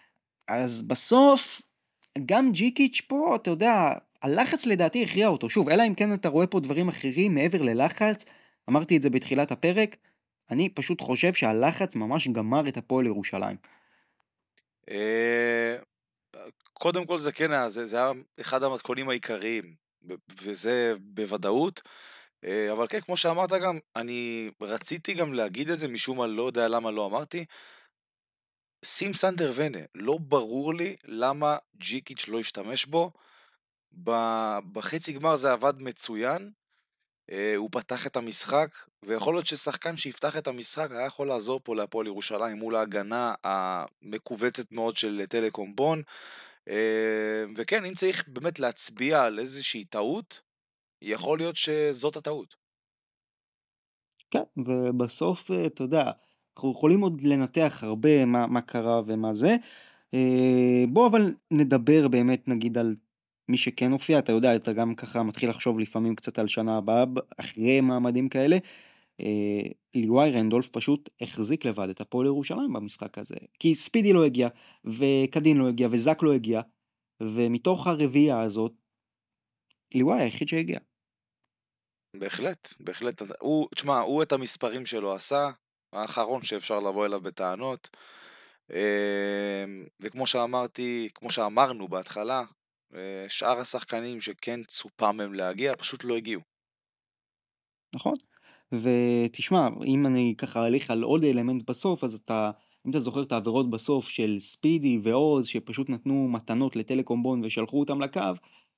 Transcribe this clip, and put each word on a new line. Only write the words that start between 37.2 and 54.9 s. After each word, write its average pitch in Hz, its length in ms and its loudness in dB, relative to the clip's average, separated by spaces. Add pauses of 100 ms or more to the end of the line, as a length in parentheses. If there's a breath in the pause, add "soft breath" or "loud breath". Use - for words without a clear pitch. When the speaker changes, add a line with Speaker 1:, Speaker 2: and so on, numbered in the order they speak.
Speaker 2:
אה, 104 240 -2
הוא 101 160 -4
פתח 123 360 -6
את - 80 -8
המשחק, 131 600 -2 (280)
ויכול 110 300 -2
להיות 170 120 -2
ששחקן 156 520 -4
שיפתח 147 400 -6
את 151 100 -6
המשחק 135 440 -6
היה 123 140 -6
יכול 139 220 -6
לעזור 127 360 -4
פה 117 120 -6
להפועל 107 320 -4
ירושלים 104 500 -6
מול 113 180 -4
ההגנה 107 580 -2 (100)
המכווצת 98 1300 -6
מאוד 113 260 -4
של 104 320 -2
טלקום 107 460 -4
בון. 156 260 0 (680 loud breath)
אה, 110 760 0 (120)
וכן, 190 300 -2
אם 185 100 -10
צריך 185 320 -2
באמת 147 320 -6
להצביע 127 640 0
על 110 160 0
איזושהי 131 460 -6
טעות, 123 560 -6 (600)
יכול 113 360 -2
להיות 165 180 -4
שזאת 151 600 0
הטעות. 151 400 -8 (1800)
Speaker 1:
כן, - 120 0 (140)
ובסוף, 127 920 0